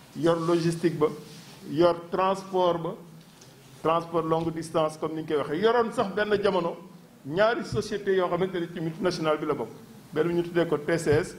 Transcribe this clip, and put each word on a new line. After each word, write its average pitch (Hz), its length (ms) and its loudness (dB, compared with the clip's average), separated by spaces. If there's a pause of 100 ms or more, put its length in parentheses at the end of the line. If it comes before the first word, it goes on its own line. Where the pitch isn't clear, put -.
(160)
yor 165 220 2
logistique 165 600 2
ba, 151 80 4 (640)
yor 170 260 4 (140)
transport 190 680 0
ba, 165 160 -6 (880)
transport 165 420 0
longue 160 280 0
distance 160 460 -2
comme 160 160 -4
ni 160 80 -6
ñu 156 60 -12
koy 156 80 0
waxee. 147 240 -2
Yoroon 233 320 2
sax 202 220 -2
benn 208 280 0
jamono 190 340 0 (500)
ñaari 202 380 2
société 202 520 -2
yoo 180 120 2
xamante 180 320 -2
ne 170 120 -4
ci 180 80 -8
multinationale 160 580 0
bi 156 80 -6
la 147 80 0
bokk. 117 160 -6 (420)
Benn 156 160 0
bi 170 60 0
ñu 170 100 2
tuddee 170 240 0
ko 156 100 0
T 165 200 0
C 156 120 0
S 160 280 2